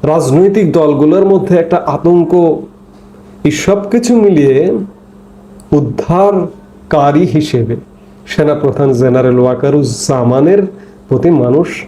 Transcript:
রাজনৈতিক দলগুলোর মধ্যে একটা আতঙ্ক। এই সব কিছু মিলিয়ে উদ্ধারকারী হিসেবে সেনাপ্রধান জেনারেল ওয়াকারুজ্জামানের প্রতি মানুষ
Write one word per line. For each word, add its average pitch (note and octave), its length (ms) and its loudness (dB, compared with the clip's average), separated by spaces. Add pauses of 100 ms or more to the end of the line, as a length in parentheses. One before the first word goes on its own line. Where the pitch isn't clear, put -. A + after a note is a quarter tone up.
রাজনৈতিক D#3+ 680 0
দলগুলোর D#3 520 2
মধ্যে F#3+ 320 0
একটা E3 200 0
আতঙ্ক। D#3+ 560 0 (1120)
এই D3+ 60 2
সব G3+ 400 -2
কিছু A#3+ 260 0
মিলিয়ে D#3 400 2 (1160)
উদ্ধারকারী D#3+ 1500 -2
হিসেবে A#2+ 500 -2 (500)
সেনাপ্রধান D3 680 -2
জেনারেল B2 460 2
ওয়াকারুজ্জামানের C3+ 1300 0 (420)
প্রতি D3 220 0
মানুষ C#3+ 380 0 (200)